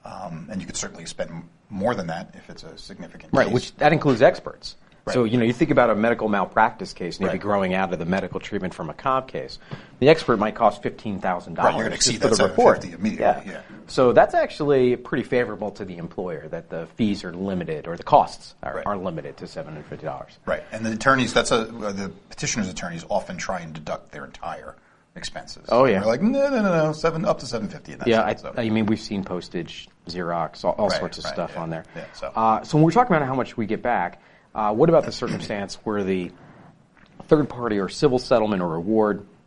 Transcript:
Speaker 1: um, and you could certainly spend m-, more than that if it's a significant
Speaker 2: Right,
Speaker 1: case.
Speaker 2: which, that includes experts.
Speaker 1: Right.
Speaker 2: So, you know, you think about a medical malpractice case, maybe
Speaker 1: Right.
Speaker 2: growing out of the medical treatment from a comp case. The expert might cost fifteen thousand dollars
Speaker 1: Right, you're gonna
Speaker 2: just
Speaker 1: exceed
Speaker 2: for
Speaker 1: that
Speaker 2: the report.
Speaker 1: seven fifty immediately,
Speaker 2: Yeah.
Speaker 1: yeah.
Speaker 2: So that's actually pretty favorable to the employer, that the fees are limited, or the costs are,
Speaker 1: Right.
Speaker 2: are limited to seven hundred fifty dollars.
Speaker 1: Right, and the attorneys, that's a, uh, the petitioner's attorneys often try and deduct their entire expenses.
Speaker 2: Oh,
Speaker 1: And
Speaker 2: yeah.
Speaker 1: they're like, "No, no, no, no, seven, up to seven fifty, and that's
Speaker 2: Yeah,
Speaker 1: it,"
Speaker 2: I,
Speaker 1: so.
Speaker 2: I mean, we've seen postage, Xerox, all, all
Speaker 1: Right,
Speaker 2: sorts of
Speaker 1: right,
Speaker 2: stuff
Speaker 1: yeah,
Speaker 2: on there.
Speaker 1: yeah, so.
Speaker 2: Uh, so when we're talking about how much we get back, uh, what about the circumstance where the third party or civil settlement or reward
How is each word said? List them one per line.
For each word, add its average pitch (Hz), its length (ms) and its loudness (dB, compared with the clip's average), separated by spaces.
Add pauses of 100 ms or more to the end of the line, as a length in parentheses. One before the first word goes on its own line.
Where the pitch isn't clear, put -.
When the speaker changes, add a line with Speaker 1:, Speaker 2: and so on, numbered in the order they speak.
Speaker 1:
um, 95 460 -12
and 92 100 -6
you 82 60 -10
could - 100 -12
certainly 87 300 -10
spend 85 240 -8
m-, 85 180 -14 (220)
more 110 240 -2
than 92 140 -4
that 87 260 -8
if 90 160 -20
it's - 120 -16
a 82 160 -18
significant - 540 -14
Speaker 2:
Right, 113 140 6
Speaker 1:
case. 101 80 0
Speaker 2:
which, - 220 -2
that 147 160 6
includes 135 300 4
experts. - 540 0 (280)
Speaker 1:
Right. - 100 -4
Speaker 2:
So, 123 80 4
you 113 160 2
know, 117 60 4
you 120 80 4
think 147 180 2
about 123 180 6
a 110 60 4
medical 113 340 2
malpractice 104 640 2
case, 90 280 -8
maybe 95 140 0
Speaker 1:
Right. 90 60 -6
Speaker 2:
growing 98 340 0
out 95 180 0
of 82 80 -4
the 85 40 -4
medical 95 360 -2
treatment 92 340 -6
from 80 160 -8
a - 40 -12
comp 131 340 -2
case. - 320 -10 (400)
The 127 80 8
expert 139 300 6
might 107 180 0
cost 107 260 2
fifteen 104 380 -6
thousand 90 340 -2
dollars 101 200 2
Speaker 1:
Right, - 40 -2
you're 113 80 -2
gonna - 100 -4
Speaker 2:
just - 120 0
Speaker 1:
exceed 117 140 -2
Speaker 2:
for - 60 4
Speaker 1:
that 220 80 6
Speaker 2:
the - 120 4
report. 196 340 6
Speaker 1:
seven 87 160 -10
fifty - 100 -14
immediately, 87 440 0
Speaker 2:
Yeah. 76 60 -12
Speaker 1:
yeah. - 180 -18 (100)
Speaker 2:
So 123 260 4
that's 175 220 8
actually 143 640 2
pretty 123 260 -4
favorable 107 500 -2
to 104 120 -12
the 92 120 -10
employer, 85 520 -8
that 82 220 -12
the 82 160 -8 (100)
fees 101 260 0
are 90 100 -10
limited, 92 540 -6
or - 100 -6
the - 60 -14
costs - 600 2
are, 67 140 -6
Speaker 1:
Right. - 80 -6
Speaker 2:
are 101 100 -2
limited 78 400 -8
to 92 100 -14
seven 78 280 -12
hundred 76 120 -14
fifty - 200 -12
dollars. - 380 -12
Speaker 1:
Right, 78 280 -4
and 110 120 -6
the 110 60 -2
attorneys, 127 420 2
that's 117 200 4
a, 110 160 2
uh, 107 240 -8
the 98 160 -6 (200)
petitioner's 110 400 -4
attorneys 87 400 -10
often 98 280 -4
try 90 240 -6
and 80 120 -14
deduct 78 380 -10
their 73 140 -14
entire - 500 -12 (400)
expenses. - 540 -14
Speaker 2:
Oh, 123 160 6
Speaker 1:
And 120 80 6
Speaker 2:
yeah. 95 80 4
Speaker 1:
they're 107 80 2
like, 123 140 2
"No, 277 280 2
no, 247 120 2
no, 165 240 4
no, 156 60 0
seven, 160 320 -2
up 156 140 2
to 135 80 -12
seven 110 220 -6
fifty, - 240 -14
and - 80 -16
that's 123 100 0
Speaker 2:
Yeah, 113 180 6
Speaker 1:
it," 110 100 -4
Speaker 2:
I, - 40 -18
Speaker 1:
so. 135 140 -12
Speaker 2:
I 113 140 -2
mean, 110 160 2
we've 107 140 2
seen 98 220 -6
postage, 87 680 -8 (200)
Xerox, 85 560 -6
all, 87 80 2
all 104 160 0
Speaker 1:
Right, 85 100 0
Speaker 2:
sorts 82 200 -6
of 80 80 -14
Speaker 1:
right, 71 60 -6
Speaker 2:
stuff 82 220 -6
Speaker 1:
yeah, 85 80 -8
Speaker 2:
on 82 80 -6
there. 80 140 -8 (100)
Speaker 1:
yeah, - 80 -12 (100)
so. - 220 -12
Speaker 2:
Uh, 113 300 2
so - 120 -2
when 156 80 6
we're 165 60 6
talking 233 240 4
about 151 100 2
how 131 120 -4
much 117 200 -4
we 110 100 -4
get 101 180 -4
back, 98 360 -2 (340)
uh, 107 180 0
what 139 160 6
about 165 160 6
the 113 80 -8
circumstance 104 600 -6 (100)
where 104 180 -2
the 92 300 -2 (960)
third 151 200 4
party 117 300 -2
or 95 120 0
civil 127 280 2
settlement 107 440 2
or 87 60 -2
reward 101 580 0 (200)